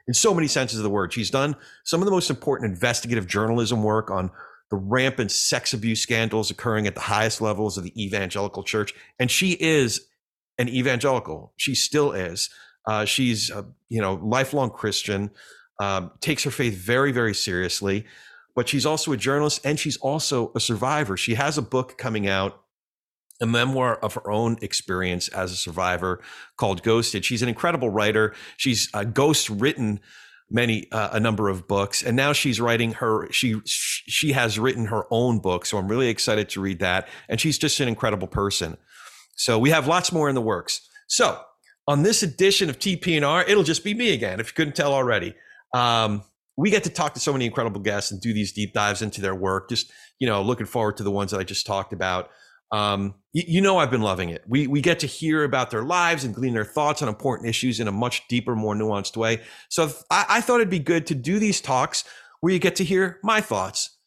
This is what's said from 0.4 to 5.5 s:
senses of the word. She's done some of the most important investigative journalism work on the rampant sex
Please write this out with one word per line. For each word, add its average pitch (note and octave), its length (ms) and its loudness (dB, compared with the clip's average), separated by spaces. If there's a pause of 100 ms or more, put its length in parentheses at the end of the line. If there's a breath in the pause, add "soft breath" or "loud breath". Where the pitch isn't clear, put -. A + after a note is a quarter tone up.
senses A#2+ 300 0
of A2 60 -2
the G#2 80 2
word. G2 200 0
She's A2+ 200 -2
done C#3 240 2 (280 loud breath)
some - 160 0
of F#3 60 2
the G3+ 60 2
most F#3 180 0
important A#2+ 420 0
investigative A#2 540 -2
journalism A2 560 0
work G#2+ 300 0
on F#2 180 -2 (400 loud breath)
the G#2 80 -2
rampant A#2 540 0
sex - 420 -2